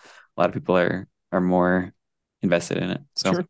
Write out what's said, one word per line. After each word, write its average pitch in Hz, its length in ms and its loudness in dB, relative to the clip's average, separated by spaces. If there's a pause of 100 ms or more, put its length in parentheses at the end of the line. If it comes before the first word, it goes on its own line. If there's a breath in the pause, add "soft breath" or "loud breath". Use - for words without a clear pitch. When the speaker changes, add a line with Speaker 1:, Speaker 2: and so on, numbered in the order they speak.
(360 loud breath)
Speaker 1:
a - 40 0
lot 90 80 2
of - 60 -8
people - 220 0
are, 92 300 0 (260)
are 90 80 0
more 90 520 2 (500)
invested 85 360 0
in 92 120 -4
it. - 100 -6 (160)
So - 160 -2
Speaker 2:
Sure, 180 180 -2